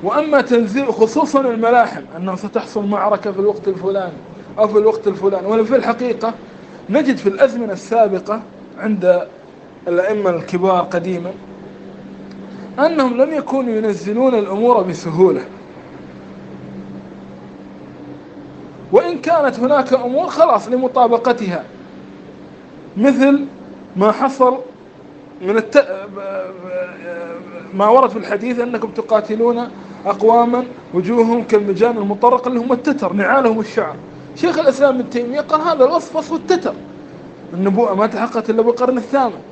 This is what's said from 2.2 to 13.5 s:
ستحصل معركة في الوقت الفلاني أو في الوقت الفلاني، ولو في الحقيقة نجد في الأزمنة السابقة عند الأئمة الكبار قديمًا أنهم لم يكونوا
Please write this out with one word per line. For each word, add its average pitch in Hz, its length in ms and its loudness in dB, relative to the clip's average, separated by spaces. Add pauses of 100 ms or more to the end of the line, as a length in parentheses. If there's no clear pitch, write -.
ستحصل 208 520 -6
معركة 202 440 0
في 185 80 -6
الوقت 202 280 0
الفلاني 185 460 -2 (460)
أو 214 80 6
في 208 100 2
الوقت 214 300 4
الفلاني، 190 400 0
ولو 220 180 2
في 240 100 0
الحقيقة 233 580 0 (560)
نجد 254 280 2
في 202 120 0
الأزمنة 226 440 0
السابقة 208 680 0 (380)
عند 180 480 2 (600)
الأئمة 190 420 0
الكبار 180 520 0
قديمًا 175 500 -4 (1500)
أنهم 269 420 2
لم 311 120 2
يكونوا 262 400 -2